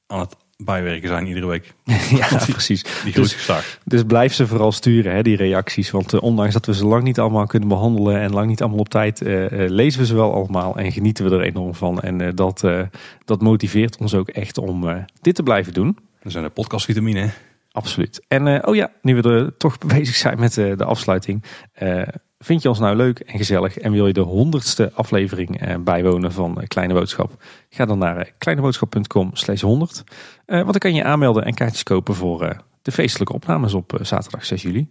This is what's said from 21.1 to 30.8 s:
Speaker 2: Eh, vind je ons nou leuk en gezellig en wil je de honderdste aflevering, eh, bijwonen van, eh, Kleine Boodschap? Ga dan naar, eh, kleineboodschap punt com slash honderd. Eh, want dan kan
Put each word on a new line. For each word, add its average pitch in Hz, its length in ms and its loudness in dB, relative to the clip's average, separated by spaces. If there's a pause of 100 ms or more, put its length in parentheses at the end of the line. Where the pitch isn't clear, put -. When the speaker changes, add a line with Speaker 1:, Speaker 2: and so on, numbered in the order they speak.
Speaker 2:
Eh, 92 300 -2 (360)
vind 165 240 0
je 139 60 2
ons 113 100 2
nou 107 180 2
leuk 127 240 2
en - 180 -12
gezellig 95 400 0
en 110 140 -2
wil 104 140 4
je 98 60 4
de 95 80 2
honderdste 113 720 0
aflevering, 92 680 -2
eh, 90 180 -4
bijwonen 90 540 2
van, 87 280 -4
eh, - 60 -8
Kleine 90 280 -2
Boodschap? - 480 -2 (280)
Ga - 140 -2
dan 107 140 0
naar, 87 180 -2
eh, 87 220 -8
kleineboodschap 139 520 0
punt 104 160 -2
com 92 260 0
slash 101 300 -4
honderd. 127 420 0 (420)
Eh, 190 120 -2
want 185 120 0
dan 196 80 2
kan 185 160 0